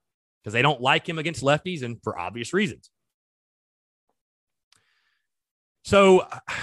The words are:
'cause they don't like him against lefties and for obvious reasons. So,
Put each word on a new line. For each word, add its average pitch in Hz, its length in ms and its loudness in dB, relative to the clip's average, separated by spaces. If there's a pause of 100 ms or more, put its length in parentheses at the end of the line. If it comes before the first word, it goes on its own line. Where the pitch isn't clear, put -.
(440)
'cause 107 80 -12
they 117 100 0
don't 139 200 2
like 147 260 0
him 170 100 -6
against 156 240 -8
lefties 147 420 -2
and 117 200 -10
for 104 160 -6
obvious 104 320 -10
reasons. 170 400 -4 (3000)
So, 190 420 6 (360)